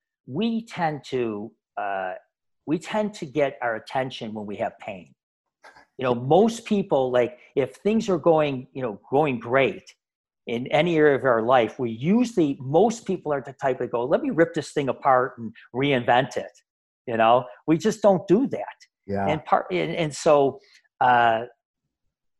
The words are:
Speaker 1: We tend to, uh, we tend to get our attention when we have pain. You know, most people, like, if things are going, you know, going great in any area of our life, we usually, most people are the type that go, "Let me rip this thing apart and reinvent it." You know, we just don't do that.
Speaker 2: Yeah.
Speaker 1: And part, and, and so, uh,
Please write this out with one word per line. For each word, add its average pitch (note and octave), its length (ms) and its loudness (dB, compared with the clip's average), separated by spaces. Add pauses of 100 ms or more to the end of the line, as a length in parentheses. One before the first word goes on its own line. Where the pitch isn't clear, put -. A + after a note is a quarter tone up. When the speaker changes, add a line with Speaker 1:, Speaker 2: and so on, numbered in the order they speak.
(260)
Speaker 1:
We A3+ 400 -4
tend D#3 440 -6
to, A2+ 420 -4 (260)
uh, G2 360 -6 (520)
we E3+ 140 -2
tend G#3 360 -4
to F3 100 -12
get C3+ 360 -2
our A#2 140 -2
attention B2+ 580 -8
when G#2+ 140 -10
we G2+ 100 -10
have G#2 220 -6
pain. F#2 340 -16 (840)
You B2+ 80 -4
know, B2 100 2
most E3+ 500 2
people, D#3+ 460 0
like, B2 260 2 (180)
if C3 200 -2
things G#3+ 340 0
are F3 80 2
going, D3 560 2
you C3+ 80 -8
know, G#2+ 180 -6 (120)
going C3+ 280 2
great A#2 540 0 (540)
in A#2+ 200 -4
any D#3+ 300 2
area D3+ 180 6
of B2 100 -2
our A2+ 180 2
life, A#2+ 340 2
we A#2+ 140 -4
usually, E3 680 0
most D#3+ 460 0
people F3 260 -6
are C#3 100 -4
the C3+ 120 -14
type C3 260 -4
that A#2+ 120 -6
go, A#2+ 140 -2
"Let G3 180 0
me C#4 80 -4
rip E3 240 0
this D3+ 160 -8
thing C#3+ 180 -4
apart C3 480 0
and A2+ 160 -12 (220)
reinvent C3 640 0
it." - 140 -10 (540)
You A#2 120 -6
know, A#2+ 280 4 (220)
we D#3+ 100 2
just G3+ 240 -2
don't G3 260 2
do G#3+ 200 2
that. - 300 -10 (280)
Speaker 2:
Yeah. G2 220 -4
Speaker 1:
And D3+ 180 -4
part, - 240 0
and, E3+ 260 -4
and D#3 200 -4
so, C#3+ 440 2 (420)
uh, A#2+ 440 2 (920)